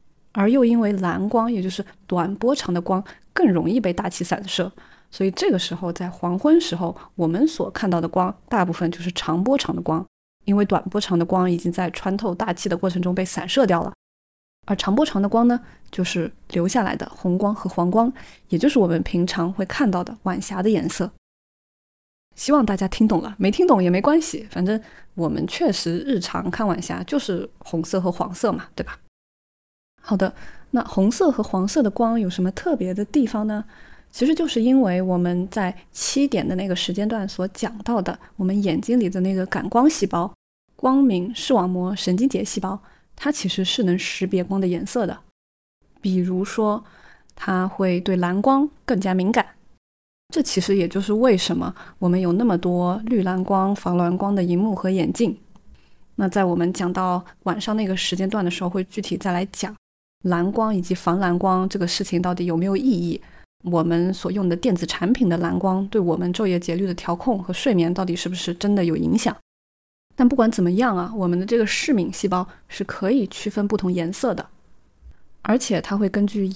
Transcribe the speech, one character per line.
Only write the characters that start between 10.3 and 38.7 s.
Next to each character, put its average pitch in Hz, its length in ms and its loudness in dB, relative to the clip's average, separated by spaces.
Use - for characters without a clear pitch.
因 202 100 4
为 208 100 4
短 190 240 2
波 208 100 -2
长 185 200 2
的 170 40 2
光 185 260 2
已 175 60 2
经 170 160 -2
在 180 200 -2
穿 190 260 -4
透 196 160 -2
大 185 180 -4
气 175 160 -4
的 170 80 -2
过 185 140 0
程 180 100 -2
中 180 140 0
被 190 100 -2
散 - 240 -4
射 254 200 4
掉 170 160 4
了。 - 100 -8
而 202 100 0
长 190 200 0
波 294 100 4
长 202 160 0
的 202 80 2
光 226 180 4
呢， 240 120 2
就 185 120 -2
是 175 280 -4
留 175 140 2
下 233 140 2
来 190 140 -2
的 - 200 -8
红 180 220 0
光 202 160 0
和 196 160 -6
黄 175 220 0
光， 233 200 2
也 - 80 2
就 240 100 4
是 285 120 4
我 190 80 6
们 165 160 0
平 175 240 0
常 180 260 -2
会 196 140 -4
看 233 240 0
到 180 120 0
的 220 200 -14
晚 185 180 -2
霞 190 220 -4
的 208 60 4
颜 202 200 2
色。 - 220 -4
希 - 160 -2
望 285 140 4
大 202 100 0
家 190 120 0
听 214 200 2
懂 190 140 2
了， - 160 -10
没 196 140 2
听 359 160 2
懂 214 160 6
也 175 80 4
没 185 100 2
关 294 180 4
系， 220 300 -6
反 180 160 -2
正 214 160 0
我 165 160 -2
们 156 160 -2
确 277 260 0
实 170 280 -2
日 269 200 -2
常 180 300 -6
看 214 180 -2
晚 175 140 -2
霞 170 220 -8
就 285 160 -2
是 190 280 -4
红 165 260 -4
色 190 160 -2
和 175 100 0
黄 180 220 -4
色 202 180 -2
嘛， - 220 -6
对 - 100 -6
吧？ - 140 -14
好 - 160 0
的， 190 160 0
那 254 120 0
红 196 260 2
色 311 220 2
和 226 100 -2
黄 190 240 -2
色 285 160 0
的 220 80 2
光 226 300 0
有 196 100 0
什 185 140 -2
么 180 80 0
特 330 240 -2
别 185 180 -4
的 202 120 -4
地 277 200 2
方 214 220 -2
呢？ 214 160 -4
其 - 140 -2
实 311 100 4
就 330 100 0
是 233 160 0
因 262 200 6
为 185 200 2
我 185 160 2
们 175 320 0
在 196 240 -2
七 - 340 0
点 202 180 0
的 185 100 -2
那 190 120 -2
个 185 80 0
时 - 160 -4
间 202 160 -2
段 214 200 -2
所 185 220 -4
讲 220 300 -6
到 226 220 -2
的， 185 160 -4
我 196 80 -4
们 196 200 2
眼 175 180 0